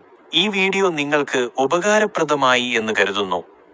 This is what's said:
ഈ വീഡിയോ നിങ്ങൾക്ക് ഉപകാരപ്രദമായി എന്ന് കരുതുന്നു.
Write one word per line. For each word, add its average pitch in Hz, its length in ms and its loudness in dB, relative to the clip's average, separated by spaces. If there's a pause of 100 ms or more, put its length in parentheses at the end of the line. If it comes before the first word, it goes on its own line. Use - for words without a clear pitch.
(340)
ഈ 170 140 2
വീഡിയോ 190 420 0
നിങ്ങൾക്ക് 143 520 0 (160)
ഉപകാരപ്രദമായി 143 1120 2
എന്ന് 110 260 -2
കരുതുന്നു. 98 440 -2 (340)